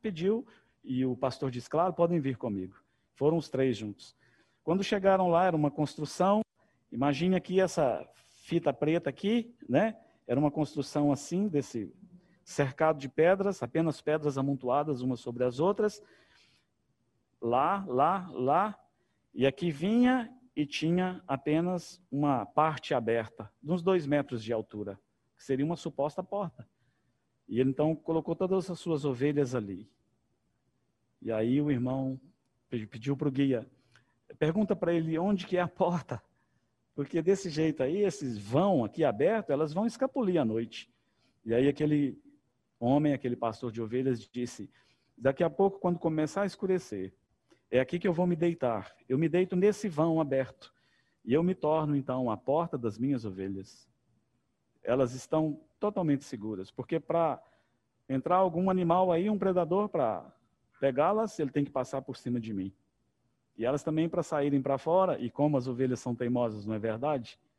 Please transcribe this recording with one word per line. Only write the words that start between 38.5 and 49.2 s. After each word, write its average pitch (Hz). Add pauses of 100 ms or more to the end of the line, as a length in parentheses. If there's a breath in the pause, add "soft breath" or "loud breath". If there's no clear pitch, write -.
aqui 156
aberto, 151
elas 147
vão 202
escapulir 226
à 131
noite. 113 (520)
E 113
aí 131
aquele 143 (580)
homem, 143
aquele 123
pastor 117
de 113
ovelhas, 120
disse, 120 (460 soft breath)
Daqui 135
a 165
pouco, 196
quando 175
começar 156
a 202
escurecer, 175 (560 soft breath)
É 123
aqui 170
que 175
eu 180
vou 180
me 175
deitar. 147 (140)
Eu 127
me 165